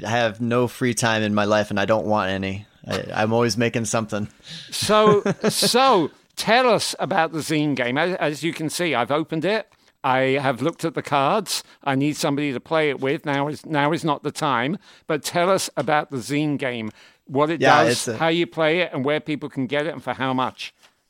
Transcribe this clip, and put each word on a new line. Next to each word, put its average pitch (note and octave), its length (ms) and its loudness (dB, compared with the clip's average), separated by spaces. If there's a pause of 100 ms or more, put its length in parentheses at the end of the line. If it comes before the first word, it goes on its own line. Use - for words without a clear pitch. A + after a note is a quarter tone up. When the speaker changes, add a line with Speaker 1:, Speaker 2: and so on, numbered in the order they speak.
Speaker 1:
I - 40 -6
have A2+ 320 0
no A#2+ 260 2
free A#2+ 280 -2
time A2 280 0
in G#2 120 0
my G#2 100 2
life, G#2 260 2
and G#2 80 -2
I G2 60 2
don't G2 220 2
want G#2 240 0
any. F#2+ 360 -4 (220)
I, G2 160 -4 (100)
I'm A2 180 0
always A#2 240 2
making A#2 280 0
something. G#2+ 440 -4 (420)
Speaker 2:
So, G#3+ 520 4 (140)
Speaker 1:
<laughs> G#3+ 120 0
Speaker 2:
so A3+ 640 4 (260)
tell B3 320 4
us - 300 0
about E3+ 340 0
the D#3+ 80 -6
zine D3+ 360 0
game. B2+ 220 0
As, F3+ 180 0
as D3 260 -4
you E3 120 -2
can D#3 160 -4
see, E3+ 240 -2
I've A#2+ 160 0
opened D#3+ 340 -2
it. G#3 260 -2 (320)
I C3 180 2 (200)
have C3 220 -2
looked D#3+ 240 -4
at D#3 80 -4
the D3 80 -6
cards. D#3 600 0 (220)
I C#3 120 0
need C#3+ 200 0
somebody D3 360 -2
to A#2 80 -6
play D#3 280 0
it C3 120 -4
with. C3+ 260 -2
Now C#3 220 0
is, D3 180 -8
now D3 260 2
is D3+ 120 -2
not D3 180 -2
the C#3+ 100 -6
time. C#3 460 0 (280)
But D3+ 160 -2
tell F3+ 280 0
us F#3+ 260 0
about D3+ 340 0
the C#3 60 -6
zine C#3+ 420 -2
game, A#2+ 320 -6 (360)
what D3+ 240 2
it D#3+ 100 -2
Speaker 1:
Yeah, C3+ 240 6
Speaker 2:
does, - 80 4
Speaker 1:
it's - 160 -4
a A2+ 80 -2
Speaker 2:
how D#3+ 120 0
you E3+ 180 0
play E3 340 0
it, E3 140 -2
and C3+ 100 -2
where D3 160 0
people D3 300 -6
can C3 160 -4
get C#3+ 200 -2
it, D#3+ 60 -6
and C#3 100 -12
for B2 120 -4
how C3 180 -2
much. B2+ 420 -4 (360)